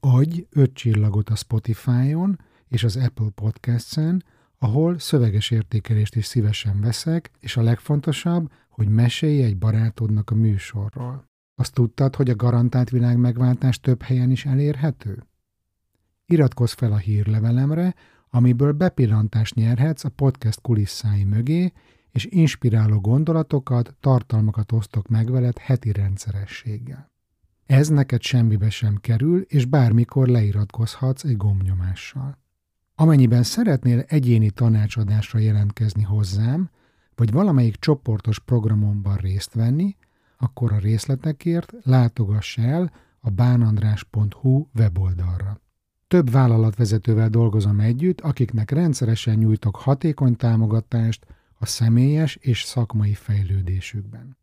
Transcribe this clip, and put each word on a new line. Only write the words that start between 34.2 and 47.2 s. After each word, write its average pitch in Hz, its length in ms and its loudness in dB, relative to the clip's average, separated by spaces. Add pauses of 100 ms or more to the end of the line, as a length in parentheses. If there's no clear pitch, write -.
tanácsadásra 107 880 0
jelentkezni 104 640 0
hozzám, 107 680 -2 (440)
vagy 113 180 0
valamelyik 135 440 2
csoportos 110 600 -2
programomban 104 800 0
részt 95 380 -6
venni, 139 420 -2 (420)
akkor 120 340 -2
a 104 60 0
részletekért 135 920 -2 (100)
látogass 113 760 0
el 151 340 -2 (280)
a 113 100 -4
bánandrás 107 720 0
pont 107 300 -4
hu 135 400 0
weboldalra. 92 840 -2 (480)
Több 160 220 4
vállalatvezetővel 113 960 2